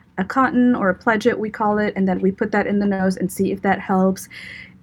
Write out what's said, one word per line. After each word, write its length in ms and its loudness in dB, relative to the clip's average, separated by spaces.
a 80 -2
cotton 500 2
or 140 0
a 40 2
pledget, 460 0
we 100 -4
call 280 0
it, 180 0
and 140 2
then 100 0
we 100 2
put 220 -2
that 160 0
in 120 0
the 60 0
nose 300 0
and 160 -4
see 220 -2
if 80 -8
that 180 0
helps. 480 0